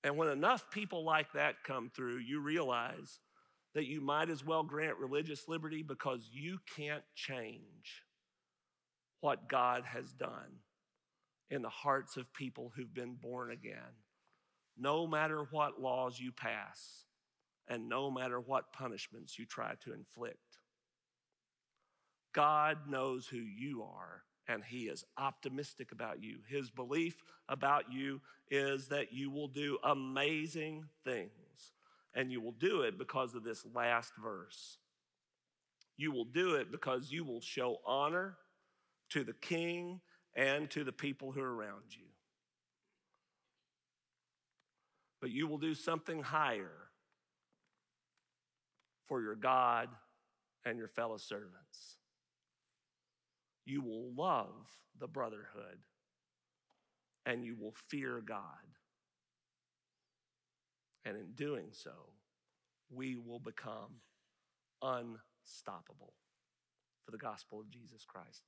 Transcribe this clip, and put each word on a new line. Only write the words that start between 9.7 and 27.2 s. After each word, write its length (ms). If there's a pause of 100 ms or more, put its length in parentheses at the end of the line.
has 280
done 500 (880)
in 120
the 60
hearts 480
of 160
people 420
who've 200
been 200
born 360
again, 440 (840)
no 300
matter 380
what 360
laws 380
you 140
pass 720 (640)
and 200
no 220
matter 300
what 320
punishments 680
you 60
try 320
to 160
inflict. 680 (1700)
God 560
knows 400
who 100
you 440
are, 420 (240)
and 160
he 240
is 160 (140)
optimistic 760
about 300
you. 260
His 220
belief 520 (260)